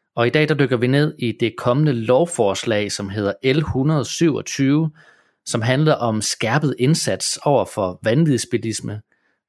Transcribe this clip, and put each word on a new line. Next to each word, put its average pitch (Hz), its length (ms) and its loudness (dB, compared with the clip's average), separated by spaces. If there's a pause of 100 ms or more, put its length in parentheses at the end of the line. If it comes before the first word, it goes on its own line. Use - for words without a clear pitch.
(160)
Og 120 120 2
i - 20 2
dag, 151 200 2
der 156 60 2
dykker 131 220 2
vi 120 100 0
ned 147 300 2
i 113 220 -4
det 113 180 -2
kommende 139 360 2
lovforslag, 110 960 0
som 101 180 -8
hedder 104 440 0
L 156 80 0
hundrede 139 440 0
syvogtyve, 151 840 0 (540)
som 113 160 -2
handler 135 320 2
om 113 280 -2
skærpet 127 580 -2
indsats 123 640 0
over 127 220 2
for 92 380 -4
vanvidsbilisme, 113 960 -2 (480)